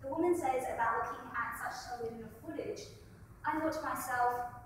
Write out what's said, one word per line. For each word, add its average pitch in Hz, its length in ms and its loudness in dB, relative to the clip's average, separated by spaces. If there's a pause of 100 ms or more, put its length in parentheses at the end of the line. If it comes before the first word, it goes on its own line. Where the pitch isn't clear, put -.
The 269 60 -4
woman 330 280 6
says - 280 2 (100)
about - 380 2
looking - 200 -8
at - 240 -2
such - 320 -6
television 226 400 -4 (160)
footage, - 440 -6 (540)
"I 302 160 2
thought 311 140 2
to - 80 -2
myself 247 720 2 (140)